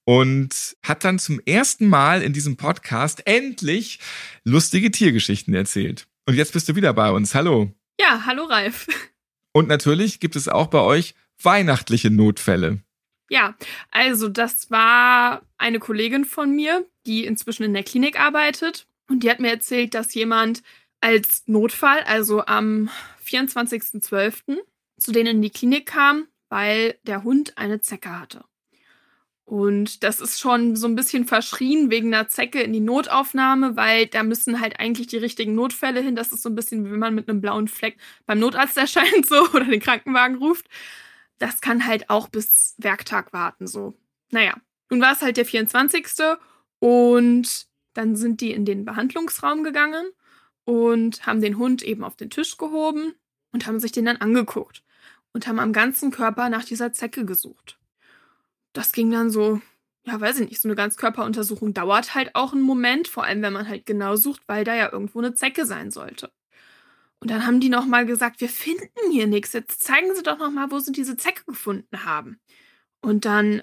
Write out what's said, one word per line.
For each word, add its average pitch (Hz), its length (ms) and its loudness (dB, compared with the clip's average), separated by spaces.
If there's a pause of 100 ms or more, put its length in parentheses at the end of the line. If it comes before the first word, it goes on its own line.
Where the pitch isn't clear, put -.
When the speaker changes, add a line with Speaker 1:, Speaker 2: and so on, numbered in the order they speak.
Speaker 1:
und 131 800 2
hat - 200 -4
dann 185 160 2
zum 147 260 -4
ersten 208 440 2
Mal 156 320 6
in 165 100 0
diesem 143 260 -2
Podcast 143 680 -4
endlich 220 760 -2 (460)
lustige 180 460 4
Tiergeschichten 113 640 2
erzählt. 95 540 -2 (180)
Und 127 100 4
jetzt 147 180 2
bist 160 160 -2
du 156 60 0
wieder 180 180 2
bei 107 180 4
uns. 101 240 0
Hallo. 135 360 2 (280)
Speaker 2:
Ja, 262 260 4
hallo 262 200 -4
Ralf. 226 420 -2 (680)
Speaker 1:
Und 151 140 6
natürlich 151 540 2
gibt 165 160 -2
es 139 100 -4
auch 156 200 2
bei 156 120 4
euch 135 360 2 (260)
weihnachtliche 156 680 4
Notfälle. 101 680 4 (500)
Speaker 2:
Ja, 220 260 2 (360)
also 226 380 2
das 226 420 -4
war 240 680 4 (160)
eine 226 220 0
Kollegin 226 460 -2
von 285 300 -2
mir, 320 300 0 (220)
die 220 180 -2
inzwischen 220 380 -4
in 208 100 0
der 196 100 -2
Klinik 269 360 0
arbeitet. 302 680 0 (240)
Und 262 140 0
die 226 80 4
hat 240 80 -2
mir 247 100 0
erzählt, 240 460 -2
dass 220 180 -6
jemand 226 480 0 (400)
als 226 460 2
Notfall, 247 580 2
also 208 400 0
am 214 440 0 (340)
vierundzwanzigsten 240 800 -4
zwölften, 214 540 -2 (420)
zu - 120 -4
denen 233 260 4
in 214 40 4
die 208 80 0
Klinik 277 380 0
kam, 294 400 2 (220)
weil 214 540 0
der 196 200 -6
Hund 269 340 0
eine 214 240 -4
Zecke 190 360 -8
hatte. - 260 -18 (1040)
Und 202 580 0
das 220 160 0
ist - 220 -6
schon 233 340 2
so 220 120 -2
ein 233 80 0
bisschen 254 300 0
verschrien 254 640 0
wegen 226 240 2
einer 220 140 0
Zecke 247 340 -2
in 220 120 -2
die 220 80 0
Notaufnahme, 262 960 2
weil 220 300 4
da 220 160 -2
müssen 233 360 -2
halt 220 220 -4
eigentlich 233 260 -2
die 233 100 -6
richtigen 226 380 -4
Notfälle 254 460 -2
hin. 262 160 -2
Das 233 160 -6
ist 226 100 -8
so 233 60 -6
ein 220 60 -4
bisschen, 226 300 -6
wie 202 60 -8
wenn 214 80 -4
man 220 160 -2
mit 214 140 -4
einem 208 100 -2
blauen 208 300 -2
Fleck - 280 -6 (280)
beim 214 140 0
Notarzt 254 380 2
<laughs> - 0 -
erscheint, 294 480 4
so, 294 280 6
oder 262 100 6
den 240 160 2
Krankenwagen 254 580 0
ruft. 302 280 0 (760)
Das 247 220 -6
kann 247 260 0
halt 220 220 -2
auch 214 180 0
bis - 500 -2
Werktag 202 540 -4
warten, 175 360 -6
so. 202 300 -12 (340)
Naja, 220 240 2 (340)
nun 247 100 0
war 262 140 6
es 277 80 -6
halt 247 160 -2
der 240 80 2
vierundzwanzigste 285 920 -2 (400)
und 240 880 4 (260)
dann 220 240 -2
sind 226 240 -2
die 220 100 -4
in 208 140 -4
den 202 200 -2
Behandlungsraum 294 800 -4
gegangen 311 440 -2 (580)
und 233 600 2
haben 226 140 0
den 208 180 0
Hund 254 260 0
eben 220 200 -6
auf - 140 -12
den 220 120 -14
Tisch - 280 -6
gehoben 311 560 -4 (400)
und 233 120 -6
haben 220 140 -4
sich 233 140 -6
den 226 120 -2
dann 233 120 -2
angeguckt 220 640 -2 (480)
und 233 160 -10
haben 226 120 -4
am 220 140 0
ganzen 254 380 0
Körper 240 380 -2
nach 226 160 -4
dieser 240 260 -6
Zecke 240 320 -8
gesucht. - 540 -8 (960)
Das - 180 -6
ging 226 200 2
dann 233 200 0
so, 214 300 2 (440)
ja, 240 140 -8
weiß 240 200 -2
ich 220 100 -2
nicht, - 120 -8
so 226 60 -4
eine 214 80 -2
Ganzkörperuntersuchung 214 1000 -4
dauert 196 420 -2
halt 262 200 -4
auch 262 180 -2
einen 269 80 2
Moment, 262 460 2
vor - 160 -8
allem 208 180 -2
wenn 202 120 -2
man 208 140 -6
halt - 180 -12
genau 202 300 -2
sucht, 269 320 0
weil 214 160 -2
da 226 120 -2
ja 214 160 0
irgendwo 208 280 -8
eine 247 140 -2
Zecke 269 320 -2
sein 196 260 -8
sollte. - 400 -16 (880)
Und 233 120 -6
dann 220 160 -2
haben 247 120 4
die 262 100 4
nochmal 247 360 2
gesagt, 233 360 -4
„Wir 240 80 -4
finden 370 640 -6
hier 233 140 2
nichts, 208 280 0
jetzt - 280 -8
zeigen 339 340 0
Sie 370 60 -8
doch 302 160 -4
nochmal, 285 320 -6
wo 277 80 -6
Sie 277 140 -6
diese 262 260 -6
Zecke - 280 -6
gefunden 196 600 -10
haben.“ 151 340 -10 (640)
Und 214 240 0
dann 208 380 0